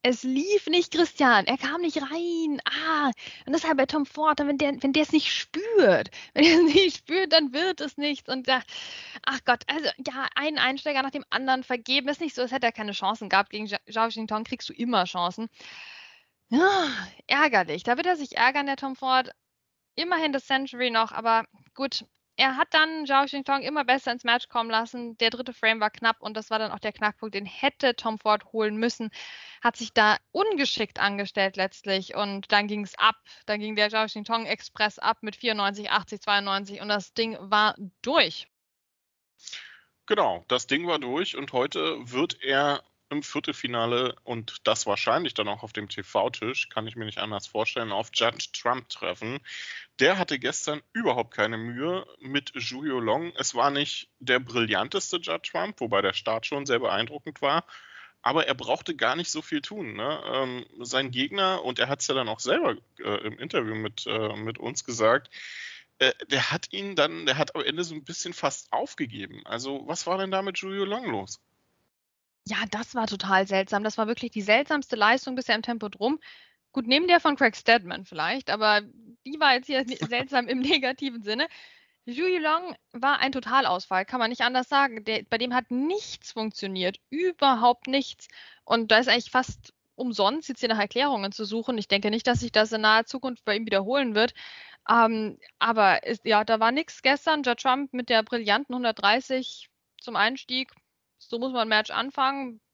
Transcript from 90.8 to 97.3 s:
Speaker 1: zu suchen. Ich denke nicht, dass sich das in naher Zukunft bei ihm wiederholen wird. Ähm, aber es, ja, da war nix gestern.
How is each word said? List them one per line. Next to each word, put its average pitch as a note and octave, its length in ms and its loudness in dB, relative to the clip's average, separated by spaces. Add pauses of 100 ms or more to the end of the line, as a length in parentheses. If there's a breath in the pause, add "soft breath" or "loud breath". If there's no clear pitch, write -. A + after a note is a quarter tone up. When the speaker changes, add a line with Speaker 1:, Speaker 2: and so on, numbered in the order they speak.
Speaker 1:
zu G#3+ 140 -8
suchen. A3+ 340 -4
Ich G3+ 80 -6
denke G3+ 240 0
nicht, A3 160 -2
dass A#3+ 140 2
sich A#3+ 100 -6
das A3 200 4
in A3 100 -2
naher A3 260 6
Zukunft B3+ 360 -8
bei G#3 120 0
ihm A3+ 100 -2
wiederholen G#3+ 480 0
wird. A3 220 2 (520 loud breath)
Ähm, A3 520 4 (180)
aber G#3+ 480 4
es, A3+ 200 -4
ja, G#3+ 180 4
da A3 160 2
war A3+ 120 4
nix D4+ 300 -4
gestern. D4 400 2